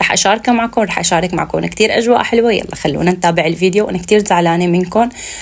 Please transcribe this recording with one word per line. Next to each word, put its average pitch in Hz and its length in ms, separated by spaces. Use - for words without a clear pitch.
رح - 100
أشارك 220 380
معكم، 233 320
رح 190 180
أشارك 175 340
معكم 160 320
كتير 214 320
أجواء 233 260
حلوة. 233 280
يلا - 240
خلونا 156 360
نتابع 175 340
الفيديو. 180 440
أنا 185 80
كتير 214 220
زعلانة 175 480
منكم 180 420